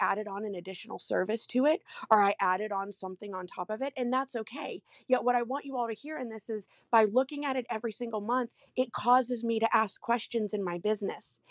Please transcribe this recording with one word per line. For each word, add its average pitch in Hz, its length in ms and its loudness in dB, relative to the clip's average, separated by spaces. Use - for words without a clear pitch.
added 202 260 0
on 202 180 -6
an 202 100 -6
additional 185 440 -10
service 196 480 -2
to 254 180 2
it, 311 180 2
or 214 100 8
I 202 180 4
added 202 340 0
on 196 180 -4
something 190 420 -10
on 180 140 -6
top 180 240 -8
of 220 100 -6
it, 277 160 -4
and 247 160 -2
that's 262 220 -2
okay. 220 480 -8
Yet 247 160 4
what 247 140 4
I 240 60 2
want 262 220 -6
you 269 120 -6
all 240 100 -2
to 220 80 -4
hear 302 240 -10
in 240 100 -6
this 220 220 -12
is 214 100 -4
by 226 140 8
looking 269 400 2
at 269 100 0
it 247 140 -2
every 220 220 -4
single 226 300 -4
month, 233 300 0
it 254 180 0
causes 240 500 4
me 226 160 2
to 226 160 2
ask 220 260 2
questions 226 520 0
in 202 100 0
my 175 140 -2
business. 202 600 -4